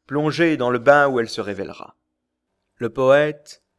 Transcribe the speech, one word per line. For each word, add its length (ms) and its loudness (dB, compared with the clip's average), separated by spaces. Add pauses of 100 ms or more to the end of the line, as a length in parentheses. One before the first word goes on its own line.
plongée 500 0
dans 140 -2
le 100 0
bain 280 4
où 120 -2
elle 100 -4
se 120 -10
révélera. 540 -12 (800)
Le 160 -8
poète 720 0 (160)